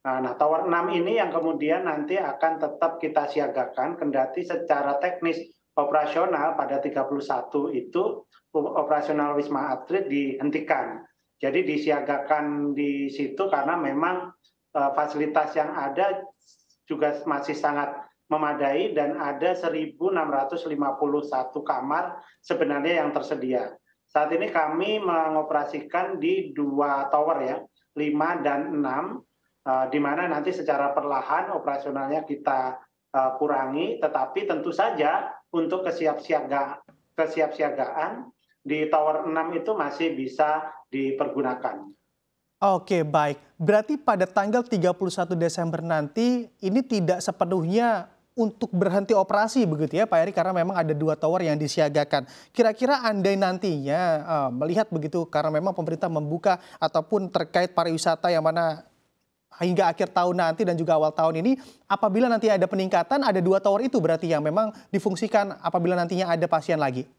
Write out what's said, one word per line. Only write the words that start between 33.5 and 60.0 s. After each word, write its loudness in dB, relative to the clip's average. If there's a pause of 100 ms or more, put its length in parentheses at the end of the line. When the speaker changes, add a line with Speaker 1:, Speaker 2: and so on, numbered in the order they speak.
Speaker 1:
tetapi -2
tentu -2
saja 0 (220)
untuk -2
kesiapsiaga-, -2 (320)
kesiapsiagaan -2 (340)
di -2
tower 2
enam -2
itu -2
masih -2
bisa 0 (240)
dipergunakan. -4 (720)
Speaker 2:
Oke, 2
baik. 2 (240)
Berarti 2
pada 2
tanggal 0
tiga 2
puluh -2
satu -2
Desember -2
nanti 0 (160)
ini 2
tidak 0
sepenuhnya 0 (320)
untuk -2
berhenti 2
operasi 4
begitu 0
ya, 2
Pak 2
Heri, 2
karena 0
memang 0
ada 0
dua 0
tower 0
yang 0
disiagakan. 2 (320)
Kira-kira 4
andai 2
nantinya, 0 (240)
eh, 0
melihat 0
begitu, -2
karena 0
memang 0
pemerintah -2
membuka 0 (240)
ataupun 0
terkait 0
pariwisata 2
yang 4
mana 0 (720)
hingga 4
akhir -2